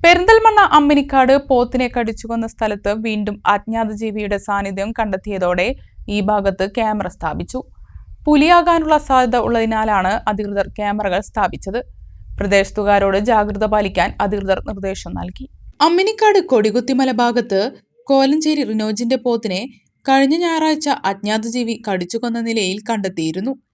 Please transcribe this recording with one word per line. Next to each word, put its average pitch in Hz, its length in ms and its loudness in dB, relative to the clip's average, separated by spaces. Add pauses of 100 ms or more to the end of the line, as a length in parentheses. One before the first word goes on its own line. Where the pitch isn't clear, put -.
പെരിന്തൽമണ്ണ 415 580 6 (120)
അമ്മിനിക്കാട് 277 600 4 (140)
പോത്തിനെ 247 480 0
കടിച്ചു 226 320 -4
കൊന്ന 226 200 -2
സ്ഥലത്ത് 208 440 -4 (120)
വീണ്ടും 214 320 -4 (180)
അജ്ഞാത 220 380 -2
ജീവിയുടെ 208 540 -4
സാന്നിധ്യം 202 460 -4
കണ്ടെത്തിയതോടെ 190 760 -2 (420)
ഈ 208 120 -2
ഭാഗത്ത് 196 440 0 (120)
ക്യാമറ 214 300 -2
സ്ഥാപിച്ചു. 175 520 -8 (640)
പുലിയാകാനുള്ള 320 720 4 (120)
സാധ്യത 254 300 2
ഉള്ളതിനാലാണ് 220 760 0 (140)
അധികൃതർ 202 400 -2 (100)
ക്യാമറകൾ 202 500 -2
സ്ഥാപിച്ചത്. 196 520 -4 (580)
പ്രദേശത്തുകാരോട് 196 800 2 (120)
ജാഗ്രത 208 360 0
പാലിക്കാൻ 202 440 0 (120)
അധികൃതർ 196 380 -2 (100)
നിർദ്ദേശം 190 500 -8
നൽകി. 180 260 -12 (360)
അമ്മിനിക്കാട് 392 580 4 (120)
കൊടികുത്തിമല 247 600 2
ഭാഗത്ത് 233 500 0 (460)
കോലഞ്ചേരി 285 640 2
റിനോജിന്റെ 220 540 -2
പോത്തിനെ 226 360 -2 (440)
കഴിഞ്ഞ 269 380 4
ഞായറാഴ്ച 311 460 0 (220)
അജ്ഞാത 208 340 -4 (100)
ജീവി 233 220 -4 (100)
കടിച്ചു 185 300 -4
കൊന്ന 233 240 -4
നിലയിൽ 214 380 -2 (100)
കണ്ടെത്തിയിരുന്നു. 190 640 -4 (200)